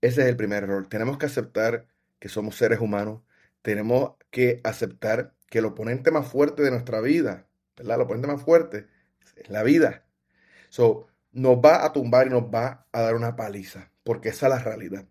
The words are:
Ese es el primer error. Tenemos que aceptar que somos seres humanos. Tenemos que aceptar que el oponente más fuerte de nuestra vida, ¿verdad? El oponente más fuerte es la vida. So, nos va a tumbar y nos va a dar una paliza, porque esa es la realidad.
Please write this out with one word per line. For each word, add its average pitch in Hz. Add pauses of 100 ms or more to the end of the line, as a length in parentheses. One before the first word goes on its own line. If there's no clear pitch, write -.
Ese 123
es 127
el 123
primer 104
error. 98
Tenemos 120
que 147
aceptar 117 (320)
que 98
somos 107
seres 113
humanos. 107 (400)
Tenemos 110 (180)
que 123
aceptar 110 (120)
que 113
el 110
oponente 113
más 151
fuerte 147
de 139
nuestra 120
vida, 135 (280)
¿verdad? 117
El 131
oponente 120
más 143
fuerte 160 (480)
es -
la 104
vida. 139 (640)
So, 113 (240)
nos 127
va 147
a -
tumbar 127
y -
nos 123
va 117
a 113
dar 113
una 117
paliza, 101 (120)
porque 110
esa 135
es 135
la 127
realidad. 101